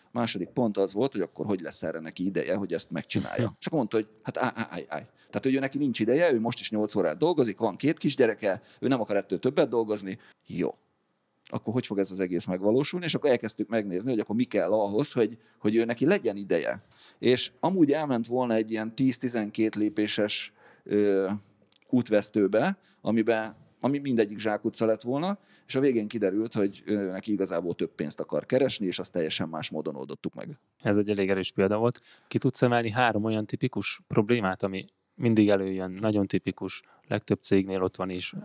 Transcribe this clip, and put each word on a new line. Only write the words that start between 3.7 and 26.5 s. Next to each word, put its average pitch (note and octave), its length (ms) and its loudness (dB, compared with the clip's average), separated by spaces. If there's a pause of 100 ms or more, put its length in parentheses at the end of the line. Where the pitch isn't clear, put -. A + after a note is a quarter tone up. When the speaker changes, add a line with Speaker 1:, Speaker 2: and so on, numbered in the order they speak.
Speaker 1:
mondta, A2+ 200 0
hogy A2 100 0 (160)
hát - 140 -8
á-, A#2+ 180 0
á-, A2+ 160 -6
áj, E2+ 180 -8
áj. D2+ 160 -8 (220)
Tehát, - 160 -4
hogy C3 120 2
ő C#3 40 0
neki C3+ 180 -4
nincs C#3 220 0
ideje, C#3+ 320 4
ő A#2+ 80 4
most A2+ 200 -2
is - 120 -6
nyolc G#2+ 240 -2
órát E2+ 220 2
dolgozik, D3+ 400 2
van G#2+ 180 -2
két D#3 220 0
kisgyereke, A2 640 2 (180)
ő A2+ 80 -4
nem B2+ 140 2
akar G#2 140 -2
ettől F#2+ 240 0
többet C#3+ 300 2
dolgozni. G#2+ 500 -2 (260)
Jó. - 300 -2 (680)
Akkor - 280 -8
hogy B2 120 -2
fog G2 140 -4
ez F#2+ 120 -2
az F#2+ 80 -8
egész F2+ 260 -2
megvalósulni? A2+ 600 0
És D#3 100 -2
akkor C#3+ 140 0
elkezdtük A2+ 400 -2
megnézni, G#2 400 -2
hogy A#2 100 0
akkor G#2 160 -4
mi B2 80 2
kell F#2+ 280 0
ahhoz, G#2+ 400 0
hogy, A2+ 260 0 (220)
hogy G#2+ 160 0
ő A2+ 100 6
neki A#2 200 0
legyen C3+ 320 2
ideje. E2+ 460 -2 (360)
És B2 400 2
amúgy D#3+ 320 4
elment C#3 360 0
volna B2 260 0
egy A2 180 0
ilyen A2 240 -4
tíz-tizenkét A#2 800 0
lépéses, G#2 800 -2 (300)
ö, G2+ 460 2 (600)
útvesztőbe, G#2+ 880 2 (240)
amiben, A2 540 0 (240)
ami C#3 200 0
mindegyik A2+ 400 0
zsákutca G#2+ 460 -2
lett A2 160 2
volna, D#3 360 -2 (300)
és - 80 -6
a C3 40 0
végén A#2+ 280 2
kiderült, G#2 460 -2